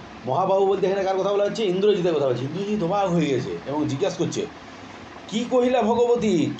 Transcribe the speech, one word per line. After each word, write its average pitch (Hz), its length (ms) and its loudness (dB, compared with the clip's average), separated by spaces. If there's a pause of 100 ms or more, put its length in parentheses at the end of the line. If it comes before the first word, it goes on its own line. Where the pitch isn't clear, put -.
(260)
মহাবাহু 190 400 2
বলতে 190 200 2
এখানে 196 180 0
কার 190 140 0
কথা 190 140 0
বলা 202 120 2
হচ্ছে? 214 200 -2
ইন্দ্রজিতের 180 500 2
কথা 139 120 2
বলছে। 123 180 0
ইন্দ্রজিৎ 196 380 -4
অবাক 196 260 0
হয়ে 175 180 2
গেছে 127 400 -2
এবং 131 220 -2
জিজ্ঞাসা 175 300 -2
করছে, 120 280 -2 (840)
"কি 240 220 -2
কহিলা 247 320 4
ভগবতী? 220 760 2